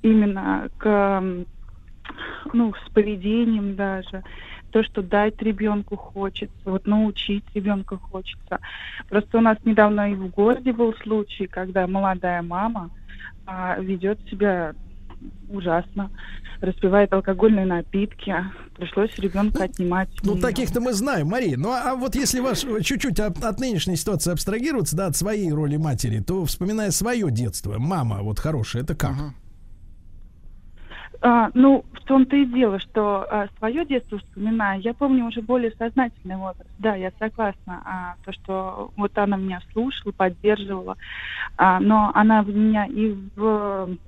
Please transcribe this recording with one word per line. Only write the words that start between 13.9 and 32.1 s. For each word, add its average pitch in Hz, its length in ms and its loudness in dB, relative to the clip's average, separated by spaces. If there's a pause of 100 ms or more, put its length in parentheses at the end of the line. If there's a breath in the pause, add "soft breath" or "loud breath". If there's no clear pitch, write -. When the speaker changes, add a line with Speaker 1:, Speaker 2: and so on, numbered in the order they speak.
Speaker 1:
себя 185 440 0 (720)
ужасно, 185 640 -2 (500 loud breath)
распивает 196 540 4
алкогольные 196 520 4
напитки. 190 680 -2 (420 loud breath)
Пришлось 196 420 -2
ребёнка 196 420 0
Speaker 2:
Ну, 190 40 2
Speaker 1:
отнимать 185 440 0 (140)
у - 40 0
Speaker 2:
ну, 208 80 4
Speaker 1:
неё. 180 80 0
Speaker 2:
таких-то 240 380 0
мы 247 120 0
знаем, 202 360 0
Мария. 202 280 0
Ну, 170 160 -2
а, 247 200 -2
а - 40 -2
вот 254 180 -4
если 254 260 0
ваш, 254 200 0 (240)
чуть-чуть 254 360 0
от, 208 220 -2
от 220 160 -2
нынешней 196 380 -2
ситуации 175 360 -2
абстрагироваться, 214 640 -2
да, 190 100 0
от 143 100 -2
своей 202 340 0
роли 147 260 0
матери, 120 440 0
то, - 240 -2
вспоминая 208 480 -2
своё 214 380 0
детство, 107 480 -4
мама 123 440 0
вот 107 160 -2
хорошая, 123 460 -2
это 160 100 -2
как? - 160 0
Speaker 3:
Ага. 139 240 -6 (1900 loud breath)
Speaker 1:
А, 233 340 6
ну, 269 380 8
в - 120 -18
том-то 269 320 6